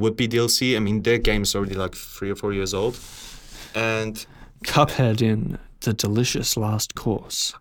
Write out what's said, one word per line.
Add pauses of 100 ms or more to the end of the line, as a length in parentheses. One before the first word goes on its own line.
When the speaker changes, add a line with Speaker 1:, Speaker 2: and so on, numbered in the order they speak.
Speaker 1:
would
be
D
L
C.
I
mean,
their
game
is
already,
like,
three
or
four
years
old. (800)
And (400)
Speaker 2:
Cuphead
in (220)
the
delicious
last
course.